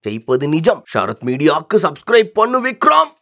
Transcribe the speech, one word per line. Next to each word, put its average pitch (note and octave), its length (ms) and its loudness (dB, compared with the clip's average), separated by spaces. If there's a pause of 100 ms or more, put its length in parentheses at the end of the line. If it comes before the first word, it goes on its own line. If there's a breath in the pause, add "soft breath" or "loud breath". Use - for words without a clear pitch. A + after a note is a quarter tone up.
ஜெயிப்பது B2+ 400 -2
நிஜம். D#3+ 340 0 (120)
ஷரத் G#2 300 -4
மீடியாக்கு D3 520 0
சப்ஸ்கிரைப் G#3+ 580 0
பண்ணு A#3+ 340 0
விக்ரம் - 420 0 (120)